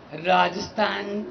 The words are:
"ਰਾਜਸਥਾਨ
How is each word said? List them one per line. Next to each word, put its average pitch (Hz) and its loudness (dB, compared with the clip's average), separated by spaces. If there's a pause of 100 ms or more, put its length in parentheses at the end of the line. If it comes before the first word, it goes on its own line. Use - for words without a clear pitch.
(260)
"ਰਾਜਸਥਾਨ 196 0